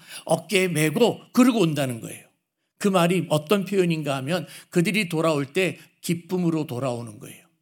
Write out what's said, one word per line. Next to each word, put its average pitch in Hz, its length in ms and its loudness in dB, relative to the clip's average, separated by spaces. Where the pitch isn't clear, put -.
어깨에 180 460 0
메고 156 500 2
그러고 247 260 4
온다는 143 400 0
거예요. 107 260 -16
그 - 100 -2
말이 175 400 2
어떤 165 380 0
표현인가 160 520 0
하면, 151 300 -4
그들이 180 400 0
돌아올 156 380 0
때 180 300 -2
기쁨으로 170 680 -2
돌아오는 120 520 -8
거예요. - 260 -20